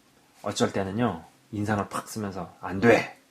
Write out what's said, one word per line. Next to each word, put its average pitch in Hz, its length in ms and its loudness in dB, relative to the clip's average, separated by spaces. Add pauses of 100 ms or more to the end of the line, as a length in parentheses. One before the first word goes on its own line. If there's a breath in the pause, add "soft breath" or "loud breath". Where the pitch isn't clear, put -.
(420)
어쩔 104 320 0
때는요, 98 500 -2 (280)
인상을 104 360 0
팍 - 220 -8
쓰면서 95 500 -8
"안 92 220 -6
돼!" - 360 4 (140)